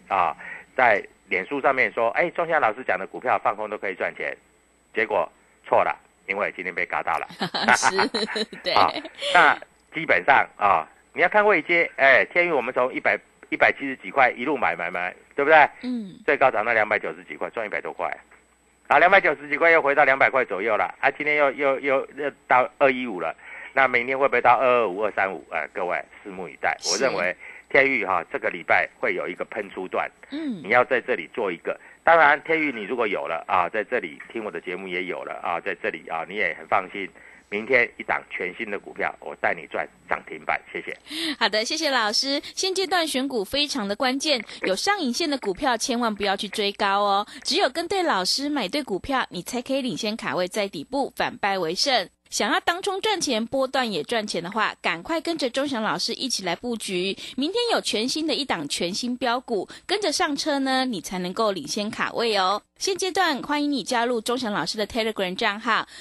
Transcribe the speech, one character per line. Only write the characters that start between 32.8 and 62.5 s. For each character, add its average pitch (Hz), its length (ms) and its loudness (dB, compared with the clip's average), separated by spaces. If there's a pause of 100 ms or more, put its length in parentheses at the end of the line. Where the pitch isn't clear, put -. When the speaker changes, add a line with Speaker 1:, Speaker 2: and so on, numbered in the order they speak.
Speaker 1:
如 101 140 -6
果 120 100 2
有 78 220 -4
了 80 180 -6
啊， 90 220 2
在 107 160 -4
这 120 160 -2
里 73 200 -8 (120)
听 113 120 -6
我 101 60 -6
的 85 100 -8
节 87 140 -8
目 95 140 -8
也 90 160 -4
有 80 180 -6
了 73 180 -10
啊， 85 200 -4
在 95 200 -6
这 - 80 -4
里 82 200 -8
啊， 82 200 -6
你 92 60 -12
也 95 240 -2
很 80 80 -16
放 92 240 0
心。 95 180 -6 (440)
明 107 140 -4
天 120 300 4
一 113 80 -10
档 76 260 -2
全 90 240 -6
新 90 160 -8
的 98 80 -4
股 - 140 -14
票， 90 260 -4
我 76 220 -12
带 107 120 0
你 82 140 -10
赚 92 180 -6 (240)
涨 78 160 -2
停 80 200 -14
板， 76 160 -2 (120)
谢 - 100 -8
谢。 - 140 -12 (400)
Speaker 2:
好 226 120 2
的， 214 160 -2
谢 311 120 -4
谢 311 140 -2
老 226 220 0
师。 277 280 0 (140)
现 381 180 -2
阶 381 140 -2
段 359 180 0
选 277 220 -2
股 247 180 -2
非 285 220 -2
常 240 220 -4
的 202 80 -4
关 262 200 0
键， 277 240 0 (220)
有 190 140 0
上 403 240 0
影 254 120 0
线 330 160 -2
的 285 80 0
股 202 160 -4
票 247 240 0
千 233 220 -2
万 226 160 0
不 196 80 -8
要 196 140 0
去 208 120 -6
追 202 220 -2
高 202 300 2
哦。 202 260 2 (160)
只 - 140 -2
有 370 120 4
跟 339 200 -4
对 381 160 0
老 214 200 2
师， 269 240 -2
买 277 200 -2
对 294 160 -2
股 190 160 -4
票， 262 300 -2
你 175 120 -8
才 247 180 -6
可 254 120 -6
以 269 100 0
领 247 140 -2
先 214 200 -4
卡 156 200 -4
位， 180 100 0
在 202 220 -4
底 165 160 -10
部 269 320 -4
反 165 200 -2
败 196 220 -2
为 170 160 -2
胜。 220 340 0 (220)
想 220 220 0
要 370 80 2
当 359 200 -2
冲 381 200 -4
赚 415 200 0
钱， 233 240 0
波 262 220 -2
段 254 240 -2
也 165 140 -4
赚 226 200 -2
钱 190 160 -4
的 175 80 -6
话， 208 320 0
赶 170 220 -2
快 320 180 -4
跟 330 160 -4
着 285 140 -2
钟 269 160 -2
祥 254 160 -2
老 185 160 0
师 - 140 -4
一 - 160 -6
起 196 160 -4
来 175 100 -2
布 240 220 -4
局。 196 400 -2 (200)
明 285 140 -2
天 453 100 -2 (120)
有 262 80 2
全 226 280 -2
新 311 160 -2
的 302 80 0
一 277 120 -2
档 175 240 -4
全 180 260 -4
新 247 220 -4
标 247 240 -2
股， - 280 -4 (160)
跟 403 160 -2
着 359 120 0
上 302 240 0
车 285 240 0
呢， 262 240 2
你 226 160 -4
才 - 180 -6
能 180 160 -4
够 220 160 2
领 170 160 -4
先 208 240 -4
卡 156 220 -2
位 220 260 0
哦。 190 240 2 (160)